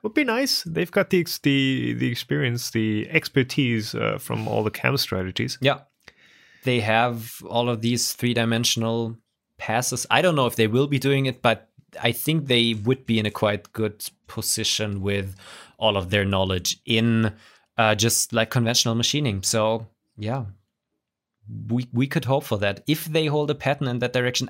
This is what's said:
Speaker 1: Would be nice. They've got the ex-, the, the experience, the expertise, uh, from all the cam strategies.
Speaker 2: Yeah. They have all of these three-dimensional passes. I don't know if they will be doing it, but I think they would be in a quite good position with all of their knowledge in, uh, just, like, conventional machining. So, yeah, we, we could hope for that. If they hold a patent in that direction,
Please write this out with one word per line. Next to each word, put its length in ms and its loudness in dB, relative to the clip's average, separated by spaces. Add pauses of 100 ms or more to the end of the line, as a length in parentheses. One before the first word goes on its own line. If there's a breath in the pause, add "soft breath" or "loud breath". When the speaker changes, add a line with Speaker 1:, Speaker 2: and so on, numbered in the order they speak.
Speaker 1:
Would 120 -4
be 100 4
nice. 380 0
They've 280 -4
got 200 2
the 100 4
ex-, 180 -4
the, 560 2
the 160 0
experience, 600 -2
the 400 0
expertise, 840 0
uh, 240 -2
from 280 -6
all 160 0
the 80 0
cam 260 0
strategies. 640 -4
Speaker 2:
Yeah. 200 0 (840 soft breath)
They 160 2
have 680 0
all 200 0
of 120 -2
these 320 0
three-dimensional 1040 0 (400)
passes. 540 -2
I 120 4
don't 140 4
know 100 4
if 100 -2
they 120 4
will 180 2
be 120 0
doing 280 2
it, 160 -6
but 260 2 (320)
I 120 2
think 340 0
they 280 4
would 320 0
be 120 2
in 80 0
a 40 -2
quite 420 -2
good 320 -4 (240)
position 720 -2
with 340 -2 (440 loud breath)
all 180 4
of 140 -2
their 140 2
knowledge 600 -2
in, 480 2 (460 soft breath)
uh, 160 6
just, 380 0
like, 180 0
conventional 440 2
machining. 480 0
So, 440 0 (300)
yeah, 280 -6 (1200)
we, 240 -2
we 140 2
could 200 -2
hope 180 0
for 140 -2
that. 280 -2
If 200 0
they 200 0
hold 240 0
a 40 0
patent 360 -2
in 100 -2
that 120 -2
direction, 380 0